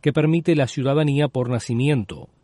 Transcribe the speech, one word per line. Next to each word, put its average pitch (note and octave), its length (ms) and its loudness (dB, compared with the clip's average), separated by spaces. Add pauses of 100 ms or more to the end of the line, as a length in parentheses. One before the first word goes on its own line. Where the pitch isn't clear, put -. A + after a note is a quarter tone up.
que C#3+ 120 0
permite D#3 420 2
la C#3+ 100 2
ciudadanía C#3+ 600 0
por B2 220 -2
nacimiento. B2 800 -2 (140)